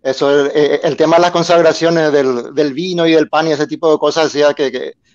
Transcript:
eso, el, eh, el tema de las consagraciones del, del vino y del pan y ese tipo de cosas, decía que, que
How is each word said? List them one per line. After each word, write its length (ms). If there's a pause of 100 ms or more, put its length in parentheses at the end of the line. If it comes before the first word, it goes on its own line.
eso, 260 (180)
el, 60
eh, 300
el 140
tema 180
de 60
las 100
consagraciones 800
del, 420
del 200
vino 340
y 60
del 160
pan 180
y 60
ese 140
tipo 220
de 80
cosas, 360
decía 200
que, 180
que 220 (220)